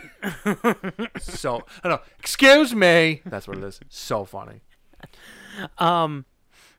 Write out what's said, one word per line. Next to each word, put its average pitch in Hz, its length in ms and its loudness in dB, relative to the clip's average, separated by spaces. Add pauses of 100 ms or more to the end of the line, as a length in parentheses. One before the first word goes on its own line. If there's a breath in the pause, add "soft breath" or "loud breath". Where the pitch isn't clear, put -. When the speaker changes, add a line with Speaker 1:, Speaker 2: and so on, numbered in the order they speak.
(220)
Speaker 1:
<laughs> 202 1000 -6
So, 127 440 -8 (200 loud breath)
I 180 40 -2
don't 160 100 0
know, - 40 -18 (160 soft breath)
"Excuse 269 560 4
me." 165 520 4
That's 110 200 -12
what 98 120 -12
it 95 60 -12
is. 98 160 -16 (100)
So 107 340 -8
funny. 104 360 -16 (1200 loud breath)
Speaker 2:
Um, 165 460 0 (540 soft breath)